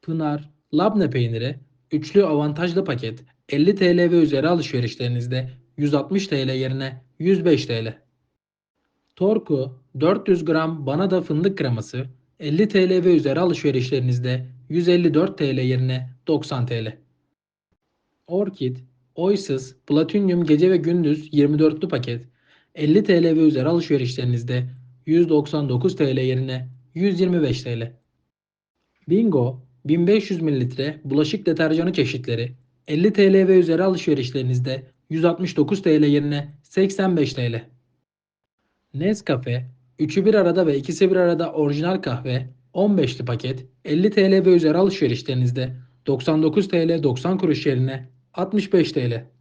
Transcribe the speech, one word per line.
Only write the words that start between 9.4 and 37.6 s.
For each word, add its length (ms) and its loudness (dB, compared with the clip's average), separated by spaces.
dört 280 0
yüz 160 2
gram 420 -2
Banada 360 0
fındık 360 -2
kreması 480 -6
elli 280 0
T 220 2
L 140 2
ve 120 6
üzeri 240 0
alışverişlerinizde 1040 -2
yüz 200 0
elli 260 2
dört 240 0
T 180 -2
L 20 -2
yerine 520 -2
doksan 400 -2
T 180 -6
L. 140 -12
Orchid 500 -4
Oysız 640 -2
Platinum 580 2
gece 260 4
ve 60 2
gündüz 560 0
yirmi 260 2
dörtlü 300 0
paket 360 -6
elli 300 2
T 180 4
L 140 4
ve 40 2
üzeri 280 2
alışverişlerinizde 1000 -2
yüz 220 2
doksan 400 0
dokuz 280 -2
T 200 0
L 20 0
yerine 500 -4
yüz 260 0
yirmi 220 2
beş 200 -2
T 180 -6
L. 120 -10
Bingo 580 0
bin 220 2
beş 240 2
yüz 120 -4
mililitre 600 -4
bulaşık 420 -2
deterjanı 460 0
çeşitleri 640 -4
elli 240 2
T 200 4
L 160 4
ve 100 8
üzeri 240 4
alışverişlerinizde 1080 -2
yüz 140 -2
altmış 320 0
dokuz 260 0
T 180 4
L 40 6
yerine 580 0
seksen 540 -2
beş 160 0
T 200 -4
L. 180 -10